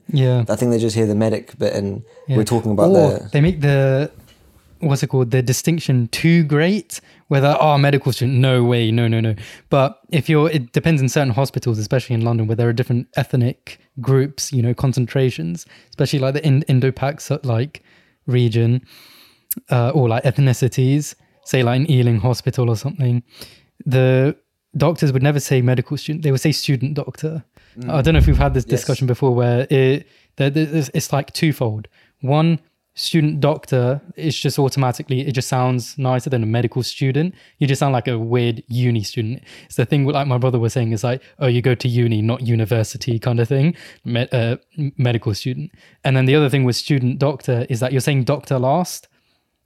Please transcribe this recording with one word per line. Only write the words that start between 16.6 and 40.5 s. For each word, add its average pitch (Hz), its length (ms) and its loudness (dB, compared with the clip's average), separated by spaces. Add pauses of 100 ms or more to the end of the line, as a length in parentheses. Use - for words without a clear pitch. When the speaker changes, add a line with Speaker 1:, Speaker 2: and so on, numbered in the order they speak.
Speaker 1:
so, - 220 -4
like, 123 400 -4 (440)
region, 120 540 2 (880)
uh, 120 240 2
or, 127 160 2
like, 113 140 0
ethnicities, 135 920 0 (300)
say, 127 180 0
like, 120 160 0
in 156 100 -2
Ealing 120 300 2
Hospital 123 500 -2
or 113 60 0
something, 123 480 -2 (640)
the 131 500 2 (400)
doctors 147 380 0
would 131 100 0
never 147 160 2
say 131 220 0
medical 127 360 0
student, 156 260 -8
they 147 80 0
would 131 100 0
say 156 100 2
student 139 440 -2
doctor. 151 480 -8 (340)
Speaker 2:
Mm. 123 140 -10
Speaker 1:
I 151 100 2
don't 160 120 4
know 151 60 8
if - 80 6
we've 143 100 6
had 143 160 2
this 127 140 0
Speaker 2:
Yes. 131 120 0
Speaker 1:
discussion 135 280 -2
before 123 280 2
where 120 340 2
it, 135 380 2 (300)
there, 139 120 2
there, 156 220 0
it's, 151 220 -2
it's, - 200 -2
like, 143 200 -4
twofold. 117 540 -2 (340)
One, 156 380 2 (340)
student 156 460 0
doctor, 139 600 0 (160)
it's 151 200 -4
just 147 220 -2
automatically, 131 640 -2
it 143 100 -4
just 123 160 -4
sounds 127 500 -2
nicer 127 320 -2
than 120 140 -2
a - 20 -2
medical 117 380 -2
student. 143 500 -2 (240)
You 147 80 0
just 135 140 0
sound 139 140 2
like 120 140 -2
a 120 120 -2
weird 117 480 -2
uni 120 340 0
student. 110 400 -6 (240)
It's - 120 -16
the 120 80 2
thing 143 180 0
with, 143 100 0
like, 143 140 -2
my 123 100 0
brother 123 220 0